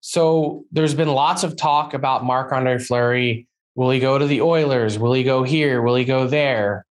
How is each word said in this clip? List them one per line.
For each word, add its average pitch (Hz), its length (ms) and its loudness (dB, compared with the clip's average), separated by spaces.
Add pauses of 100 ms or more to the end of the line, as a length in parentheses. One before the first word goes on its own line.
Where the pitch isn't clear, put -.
So 160 680 0
there's 151 220 0
been 156 140 0
lots 156 360 0
of 160 120 -6
talk 147 380 -2
about 131 300 -2
Marc-Andre 127 540 0
Fleury. 120 680 -2 (280)
Will 127 160 0
he 131 100 2
go 135 180 2
to 143 80 2
the 143 160 0
Oilers? 135 560 0
Will 120 140 0
he 131 100 2
go 131 200 2
here? 139 400 0
Will 120 120 2
he 127 100 0
go 131 220 0
there? 120 640 -2